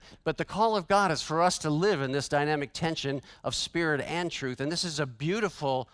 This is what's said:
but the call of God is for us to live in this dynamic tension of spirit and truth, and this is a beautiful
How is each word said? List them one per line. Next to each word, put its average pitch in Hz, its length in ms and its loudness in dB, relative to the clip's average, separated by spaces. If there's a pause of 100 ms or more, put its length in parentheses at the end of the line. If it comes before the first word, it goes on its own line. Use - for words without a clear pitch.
(220)
but 156 140 -2
the 165 80 -2
call 220 320 2
of 180 100 -2
God 196 240 6
is 143 120 -2
for 160 180 0
us 180 180 4
to 156 120 -2
live 160 320 2
in 131 100 -2
this 139 160 -2
dynamic 147 460 0
tension 143 480 -2 (200)
of 131 120 -4
spirit 160 480 0
and 170 280 -4
truth, 127 300 -4
and 139 100 -2
this 170 140 -2
is 156 160 -4
a 147 60 0
beautiful 139 880 -2